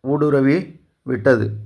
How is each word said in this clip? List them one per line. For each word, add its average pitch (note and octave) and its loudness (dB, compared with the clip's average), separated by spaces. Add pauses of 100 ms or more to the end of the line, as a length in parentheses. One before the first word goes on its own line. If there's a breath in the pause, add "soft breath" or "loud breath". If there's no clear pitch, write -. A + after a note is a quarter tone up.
ஊடுருவி C#3+ 2 (500)
விட்டது. A#2+ 2 (200)